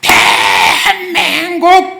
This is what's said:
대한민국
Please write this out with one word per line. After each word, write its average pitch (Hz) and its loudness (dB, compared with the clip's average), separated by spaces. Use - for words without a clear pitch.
대한민국 339 0